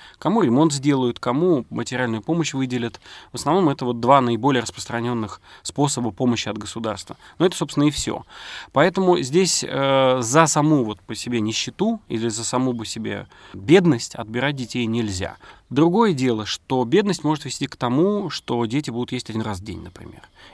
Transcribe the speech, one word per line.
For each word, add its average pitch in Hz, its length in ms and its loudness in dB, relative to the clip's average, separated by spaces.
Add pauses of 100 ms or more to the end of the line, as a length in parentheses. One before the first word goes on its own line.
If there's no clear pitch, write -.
(180)
Кому 208 240 2
ремонт 139 320 4
сделают, 135 440 0
кому 143 520 0
материальную 113 520 -4
помощь 165 300 -2
выделят. 123 480 -4 (320)
В 127 40 -12
основном 160 340 2
это 135 160 -4
вот 120 140 -2
два 135 200 4
наиболее 120 420 2
распространенных 117 800 -6 (220)
способа 127 480 -2
помощи 120 400 0
от 107 80 -8
государства. 107 580 -8 (220)
Но 165 80 4
это, 180 100 -2
собственно, 143 280 0
и 151 60 4
все. - 340 -6 (480)
Поэтому 180 480 4
здесь, 170 460 2
э, 135 540 2
за 139 260 4
саму 147 380 2
вот 107 160 -6
по - 140 -12
себе 120 240 -4
нищету 123 680 -2
или 117 200 -2
за 113 160 -4
саму 127 300 0
по 110 100 -6
себе 104 420 -8 (280)
бедность 135 640 4
отбирать 123 400 -4
детей 123 300 -4
нельзя. 107 500 -2 (340)
Другое 175 420 4
дело, 123 340 0
что - 380 -2
бедность 185 400 2
может 151 200 0
вести 135 220 -6
к - 100 -18
тому, 175 520 0
что - 380 -4
дети 127 240 -4
будут 120 220 -6
есть 123 180 -8
один 110 120 -4
раз 104 180 -6
в 101 40 -16
день, 92 180 -10
например. - 400 -18 (320)